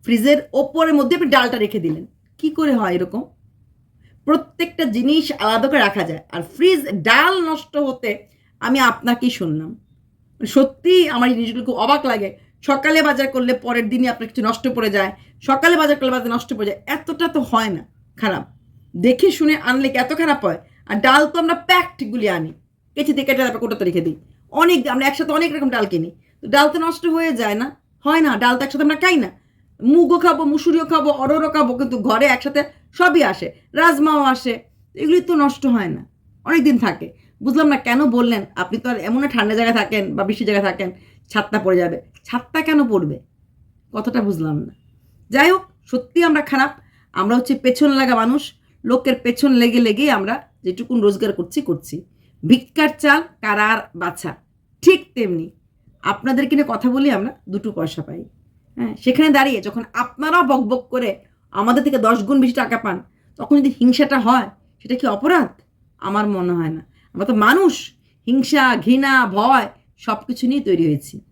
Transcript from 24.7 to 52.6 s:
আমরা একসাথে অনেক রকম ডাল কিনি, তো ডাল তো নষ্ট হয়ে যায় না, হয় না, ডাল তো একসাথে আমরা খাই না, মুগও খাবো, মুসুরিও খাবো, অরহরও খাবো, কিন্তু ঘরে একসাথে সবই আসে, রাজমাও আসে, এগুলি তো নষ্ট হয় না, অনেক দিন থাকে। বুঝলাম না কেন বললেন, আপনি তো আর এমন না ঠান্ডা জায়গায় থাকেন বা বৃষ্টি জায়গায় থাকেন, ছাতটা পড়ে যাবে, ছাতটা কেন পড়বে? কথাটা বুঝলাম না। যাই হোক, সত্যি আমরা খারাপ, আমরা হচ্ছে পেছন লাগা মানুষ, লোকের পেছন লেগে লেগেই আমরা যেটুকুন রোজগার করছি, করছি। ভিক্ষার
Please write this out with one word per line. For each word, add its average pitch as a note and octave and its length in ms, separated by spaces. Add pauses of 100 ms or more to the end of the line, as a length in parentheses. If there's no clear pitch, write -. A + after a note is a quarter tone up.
আমরা C4 120
একসাথে D4 320
অনেক E4 160
রকম C#4 200
ডাল G#3+ 180
কিনি, E3+ 180 (320)
তো - 120
ডাল C#4+ 200
তো E4+ 120
নষ্ট E4 180 (120)
হয়ে E4 240
যায় G#3+ 200
না, B3+ 60 (380)
হয় D#4 220
না, C#4 40 (120)
ডাল B3 140
তো B3 80
একসাথে C#4 220
আমরা D4+ 180
খাই F4+ 200
না, F3+ 40 (520)
মুগও D#4+ 440
খাবো, D#4+ 180 (100)
মুসুরিও D#4+ 400
খাবো, D4+ 180 (120)
অরহরও D4+ 340
খাবো, C4 240
কিন্তু B3 160 (120)
ঘরে A3+ 260
একসাথে C#4 260 (380)
সবই E4+ 240 (100)
আসে, - 160 (320)
রাজমাও D4+ 420 (100)
আসে, B3 220 (400)
এগুলি D#4+ 340
তো F4 60 (100)
নষ্ট C#4 180 (120)
হয় G3 220
না, - 60 (440)
অনেক E4 220
দিন C4+ 160
থাকে। E3 220 (340)
বুঝলাম C#4 320
না C4+ 140
কেন A#3+ 140 (160)
বললেন, A#3 260 (200)
আপনি F3+ 200
তো - 100
আর A#3 40 (120)
এমন A#3 160
না C#4+ 100
ঠান্ডা G#3+ 240
জায়গায় A#3 220
থাকেন G3+ 240 (120)
বা G3 120
বৃষ্টি G#3+ 200
জায়গায় G3+ 200
থাকেন, F#3 200 (420)
ছাতটা G#3+ 340
পড়ে F#3 180
যাবে, E3+ 140 (300)
ছাতটা B3 420
কেন D#4 100 (120)
পড়বে? D#3+ 260 (760)
কথাটা A3 360
বুঝলাম D#3+ 280 (100)
না। - 60 (580)
যাই C4+ 220
হোক, F#4 100 (280)
সত্যি - 280 (100)
আমরা D4+ 220
খারাপ, C#4 220 (420)
আমরা G3+ 240
হচ্ছে B3+ 160 (100)
পেছন B3+ 340
লাগা B3+ 240
মানুষ, C4 200 (420)
লোকের B3+ 400
পেছন B3 260 (100)
লেগে A#3+ 260
লেগেই A#3 320
আমরা G3 160 (300)
যেটুকুন A#3 400
রোজগার G3+ 340
করছি, F3 200 (100)
করছি। D3 280 (460)
ভিক্ষার B3+ 480 (120)